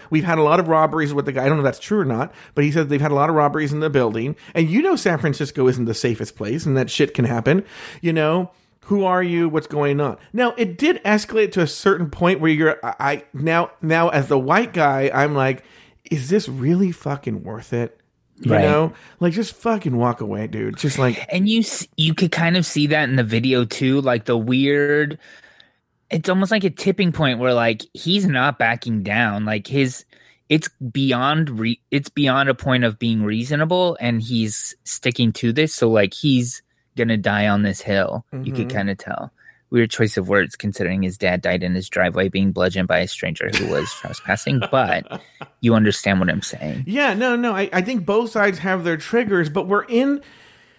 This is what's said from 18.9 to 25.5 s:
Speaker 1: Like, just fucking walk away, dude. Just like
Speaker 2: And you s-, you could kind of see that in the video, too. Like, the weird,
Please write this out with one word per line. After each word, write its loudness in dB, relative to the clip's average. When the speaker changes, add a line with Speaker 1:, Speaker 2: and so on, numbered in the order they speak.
Speaker 1:
Like, 2
just -4
fucking -2
walk 0
away, -6
dude. -6
Just -2
like 0
Speaker 2:
And 0
you 4
s-, -4
you 2
could 0
kind 2
of 2
see 0
that 2
in 0
the 4
video, 2
too. 0
Like, 0
the 2
weird, 0